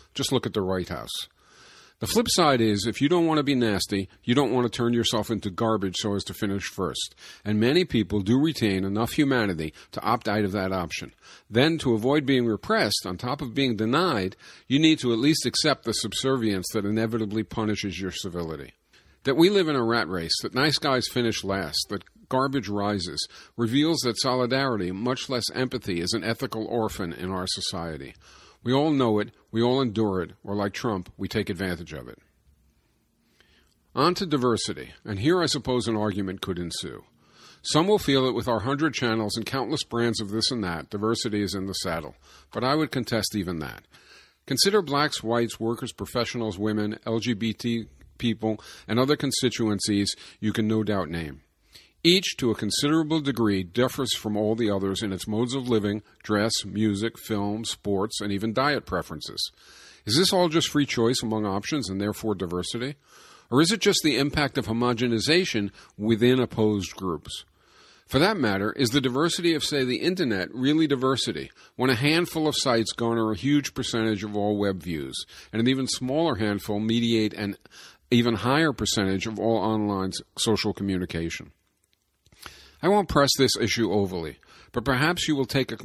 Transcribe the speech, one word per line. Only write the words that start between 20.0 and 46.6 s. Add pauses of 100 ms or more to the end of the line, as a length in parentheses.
race,
that
nice
guys
finish
last,
that (240)
garbage
rises, (300)
reveals
that
solidarity,
much
less
empathy,
is
an
ethical
orphan
in
our
society. (480)
We
all
know
it, (220)
we
all
endure
it, (120)
or
like
Trump,
we
take
advantage
of
it. (1800)
On
to
diversity, (100)
and
here
I
suppose
an
argument
could
ensue. (580)
Some
will
feel
that
with
our
hundred
channels
and
countless
brands
of
this
and
that,
diversity
is
in
the
saddle. (360)
But
I
would
contest
even
that. (640)
Consider
blacks,
whites,
workers,
professionals,
women,